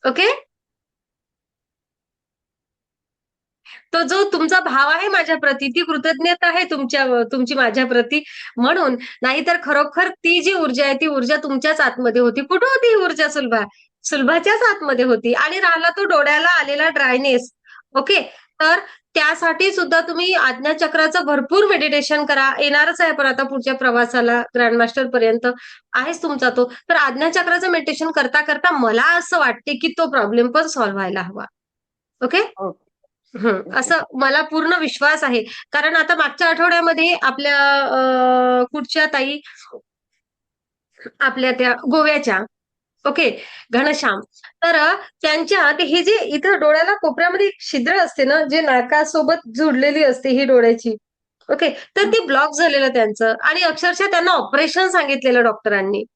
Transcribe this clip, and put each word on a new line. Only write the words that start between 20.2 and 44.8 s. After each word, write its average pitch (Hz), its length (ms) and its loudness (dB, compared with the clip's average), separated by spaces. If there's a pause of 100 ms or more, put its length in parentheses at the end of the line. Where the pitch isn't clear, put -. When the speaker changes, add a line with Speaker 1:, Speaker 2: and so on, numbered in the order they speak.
Speaker 1:
आज्ञाचक्राचं 311 920 0
भरपूर 294 420 2
मेडिटेशन 294 580 0
करा. 269 380 0
येणारच 302 380 0
आहे 330 120 2
पण 285 140 0
आता 262 160 0
पुढच्या 262 320 -4
प्रवासाला 240 680 0 (120)
ग्रँडमास्टर 233 520 0
पर्यंत 233 400 0 (460)
आहेच 311 300 -4
तुमचा 262 280 -2
तो. 247 220 0 (160)
तर 339 60 0
आज्ञाचक्राचं 330 760 0
मेडिटेशन 311 400 -2
करता 294 300 0
करता 294 380 0
मला 247 400 2
असं 349 200 -2
वाटते 262 360 -2
की 254 140 -4 (100)
तो 320 120 0
प्रॉब्लेम 240 400 0
पण 311 160 0
सॉल्व्ह 208 300 -4
व्हायला 190 240 -6
हवा. 190 240 -12 (800)
ओके? 339 160 0 (180)
Speaker 2:
ओके. 190 260 -10 (540)
Speaker 1:
हं, 202 360 -2
असं 269 220 0 (180)
मला 269 280 0
पूर्ण 311 380 -2
विश्वास 302 440 -2
आहे. 247 180 0 (300)
कारण 302 240 0
आता 320 180 2
मागच्या 320 340 0
आठवड्यामध्ये 339 760 2
आपल्या, 285 360 0 (240)
अ, 254 880 2
कुठच्या 302 340 -2
ताई, 285 340 -4 (1800)
आपल्या 254 320 0
त्या 247 200 0
गोव्याच्या, 285 680 0 (680)
ओके, 277 360 -2 (260)
घनश्याम. 262 500 -2 (440)
तर, 339 100 2
अ, 320 200 2 (280)